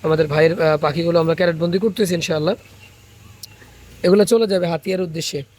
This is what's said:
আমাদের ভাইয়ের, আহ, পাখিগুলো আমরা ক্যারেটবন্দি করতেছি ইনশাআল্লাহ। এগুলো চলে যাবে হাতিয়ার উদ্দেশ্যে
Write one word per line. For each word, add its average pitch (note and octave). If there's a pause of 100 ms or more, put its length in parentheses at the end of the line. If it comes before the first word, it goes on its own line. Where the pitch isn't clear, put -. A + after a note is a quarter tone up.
আমাদের D#3+
ভাইয়ের, D#3
আহ, D#3
পাখিগুলো E3
আমরা E3
ক্যারেটবন্দি E3+
করতেছি F#3+
ইনশাআল্লাহ। E3 (1500)
এগুলো F#3+
চলে A3+
যাবে F#3
হাতিয়ার F3
উদ্দেশ্যে D#3+ (200)